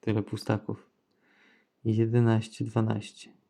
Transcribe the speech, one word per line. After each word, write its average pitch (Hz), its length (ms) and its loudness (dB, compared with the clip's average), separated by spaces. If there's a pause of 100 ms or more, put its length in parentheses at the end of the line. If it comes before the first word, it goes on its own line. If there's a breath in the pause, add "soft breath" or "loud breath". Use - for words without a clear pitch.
Tyle 107 220 0
pustaków. - 680 -6 (920 soft breath)
Jedenaście, 113 800 2
dwanaście. 110 680 -4 (160)